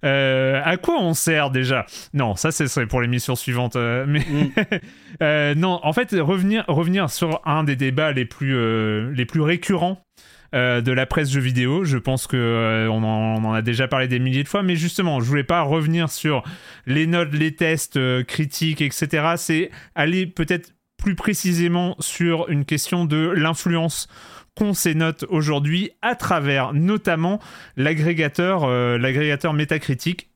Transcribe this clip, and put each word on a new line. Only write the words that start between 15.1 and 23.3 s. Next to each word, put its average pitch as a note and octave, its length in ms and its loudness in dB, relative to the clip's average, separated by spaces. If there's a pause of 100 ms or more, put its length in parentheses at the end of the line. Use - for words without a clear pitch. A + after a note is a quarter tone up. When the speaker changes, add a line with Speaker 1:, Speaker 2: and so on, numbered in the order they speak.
Speaker 1:
je A#2 60 0
voulais C#3+ 180 2
pas E3+ 200 0
revenir D#3 480 0
sur D3 320 -2 (420)
les D3+ 220 2
notes, E3+ 260 0
les D3+ 220 0
tests, D#3+ 420 0
euh, B2+ 260 2
critiques, D#3 580 -2
et C#3+ 100 0
cetera. D#3+ 440 0
C'est E3 360 -2 (240)
aller F3 320 2
peut-être F3 480 -4 (260)
plus G3 140 0
précisément F3 840 0
sur E3 500 -2
une C#3+ 160 0
question E3+ 400 -2
de D#3+ 300 0